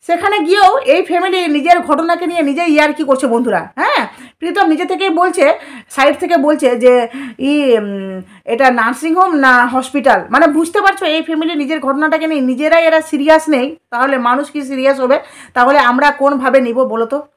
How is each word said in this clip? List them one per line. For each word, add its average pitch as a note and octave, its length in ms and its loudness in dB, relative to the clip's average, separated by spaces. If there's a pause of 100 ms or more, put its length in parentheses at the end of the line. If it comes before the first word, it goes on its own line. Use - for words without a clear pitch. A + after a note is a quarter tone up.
সেখানে F4+ 340 -2
গিয়েও F#4+ 380 4
এই D#4 280 2
ফ্যামিলি F4+ 420 -2
নিজের D4+ 320 2
ঘটনাকে E4 480 -2
নিয়ে E4+ 140 -4
নিজেই D4+ 320 0
ইয়ার্কি D4+ 300 0
করছে C4+ 240 0
বন্ধুরা। A3+ 480 -2
হ্যাঁ, F4 320 -2 (320)
প্রীতম F4+ 280 0
নিজে D#4 180 0
থেকেই F#4 240 -4
বলছে, E4+ 440 2 (360)
সাইড C#4 300 2
থেকে E4+ 180 0
বলছে D4 380 2
যে, B3 320 4 (320)
"ই, C#4 380 0
উম, G3 440 -8 (240)
এটা B3+ 260 2
নার্সিং B3 440 -2
হোম F#4 200 2
না B3+ 300 4
হসপিটাল?" B3+ 640 0
মানে D4 180 4
বুঝতে D#4+ 340 0
পারছো, G4 240 0
এই D#4+ 160 0
ফ্যামিলি D#4+ 340 -4
নিজের D4 240 -4
ঘটনাটাকে D4+ 480 -2
নিয়ে D#4 140 -2
নিজেরাই D4+ 420 0
এরা D#4+ 180 2
সিরিয়াস D#4 480 0
নেই, C#4+ 260 0 (140)
তাহলে C4 280 -2
মানুষ B3 340 0
কি D4 100 -8
সিরিয়াস C4+ 380 -2
হবে? C4 200 0 (340)
তাহলে C4 260 4
আমরা C4 320 2
কোনভাবে C4+ 500 2
নিব A#3+ 220 0
বলো A3+ 220 -2
তো? C#4+ 320 -8